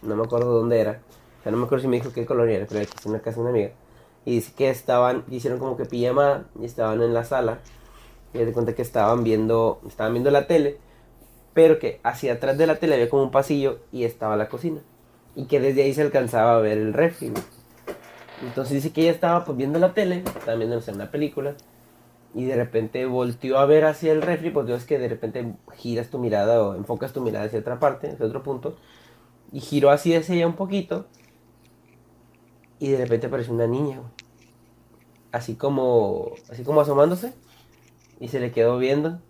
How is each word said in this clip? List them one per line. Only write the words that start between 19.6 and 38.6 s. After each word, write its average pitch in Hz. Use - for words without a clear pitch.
la 180
tele, 180
estaban 113
viendo, 117
no 113
sé, 113
una 101
película, 143
y 123
de 131
repente 120
volteó 127
a 139
ver 156
hacia 156
el 156
refri, 165
porque 127
es 120
que 147
de 123
repente 117
giras 117
tu 139
mirada 110
o 101
enfocas 95
tu 131
mirada 107
hacia 110
otra 120
parte, 147
hacia -
otro 123
punto, 139
y 139
giró 143
así 156
hacia 165
allá 170
un 170
poquito, 190
y 139
de 135
repente 117
apareció 120
una 117
niña, 131
güey. 120
Así 120
como, 127
así 123
como 147
asomándose, 165
y 123
se 131
le 123
quedó 120